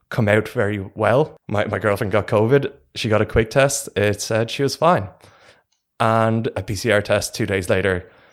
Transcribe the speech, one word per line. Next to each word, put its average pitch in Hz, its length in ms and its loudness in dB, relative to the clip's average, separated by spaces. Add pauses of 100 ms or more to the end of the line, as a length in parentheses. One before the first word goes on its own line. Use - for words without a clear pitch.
come 107 200 0
out 104 200 2
very 104 320 -2 (140)
well. 113 420 2 (120)
My, 104 180 0
my 101 120 -4
girlfriend 101 340 0
got 101 140 0
covid. 117 460 2 (220)
She - 140 -4
got 107 140 2
a 104 40 0
quick 113 240 0
test. - 460 0
It 104 240 0
said 113 300 -2
she - 120 -4
was 135 120 -2
fine. 151 340 0 (920)
And 113 560 2
a 104 60 -6
P 107 120 -8
C 113 160 -2
R 101 120 4
test 104 320 -2
two 110 120 -2
days 95 220 -2
later 95 420 0 (220)